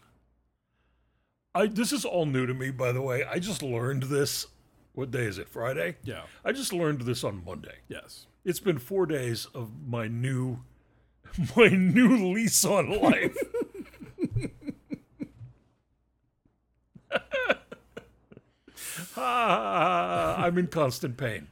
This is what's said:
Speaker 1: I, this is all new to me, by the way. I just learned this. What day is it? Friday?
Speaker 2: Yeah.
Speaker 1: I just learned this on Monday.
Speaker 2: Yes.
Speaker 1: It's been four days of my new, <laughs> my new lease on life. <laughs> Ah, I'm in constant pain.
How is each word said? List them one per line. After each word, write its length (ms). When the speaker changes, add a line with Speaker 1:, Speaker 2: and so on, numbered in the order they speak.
Speaker 1:
I, 140
this 240
is 120
all 220
new 220
to 80
me, 160
by 200
the 120
way. 200
I 140
just 240
learned 420
this. 440
What 180
day 140
is 120
it? 100
Friday? 560
Speaker 2:
Yeah. 200
Speaker 1:
I 100
just 200
learned 280
this 220
on 220
Monday. 300
Speaker 2:
Yes. 380
Speaker 1:
It's 160
been 200
four 260
days 480
of 160
my 200
new, 540
<laughs> 500
my 120
new 680
lease 320
on 240
life. 380
<laughs> 40
Ah, 1200
I'm 200
in 100
constant 500
pain. 340